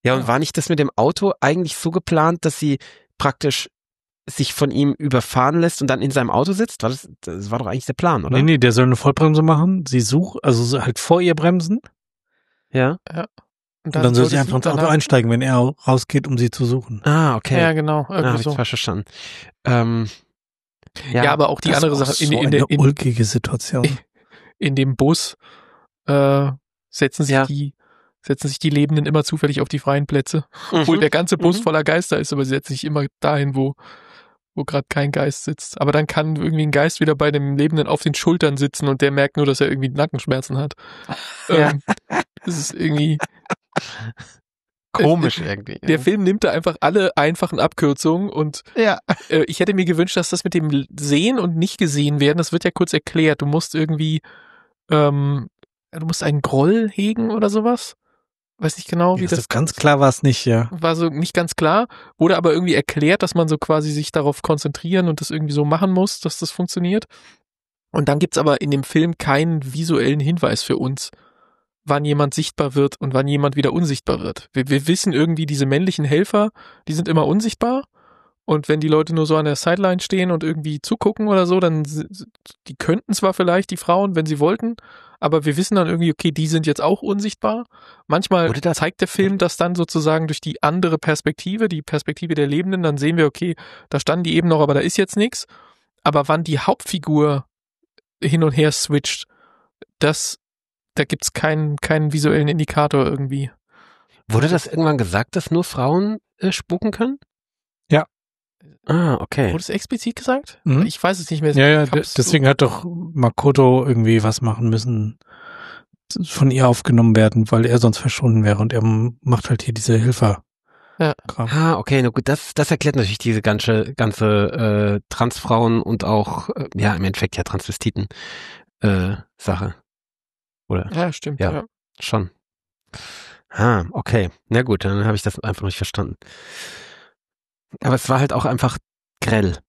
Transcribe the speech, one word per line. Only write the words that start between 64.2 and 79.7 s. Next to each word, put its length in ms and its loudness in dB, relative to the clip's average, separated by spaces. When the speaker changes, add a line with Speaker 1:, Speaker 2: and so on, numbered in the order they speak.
Speaker 2:
konzentrieren 640 0
und 120 -4
das 100 -8
irgendwie 220 -4
so 120 2
machen 260 2
muss, 280 0
dass 180 -6
das 140 -6
funktioniert. 540 -2
Und 180 0
dann 100 2
gibt's 180 0
aber 240 2
in 80 -4
dem 140 0
Film 340 0
keinen 560 -2
visuellen 460 0
Hinweis 420 0
für 160 -2
uns, 320 -6
wann 200 0
jemand 280 0
sichtbar 420 -4
wird 260 2
und 120 -4
wann 140 2
jemand 300 0
wieder 160 0
unsichtbar 480 -2
wird. 320 -10
Wir, 160 -2
wir 180 0
wissen 260 0
irgendwie, 320 0
diese 200 0
männlichen 400 0
Helfer, 460 2
die 60 -6
sind 160 -2
immer 180 2
unsichtbar. 560 -2
Und 240 -2
wenn 100 2
die 80 -2
Leute 260 2
nur 120 2
so 100 2
an 100 0
der 120 0
Sideline 440 0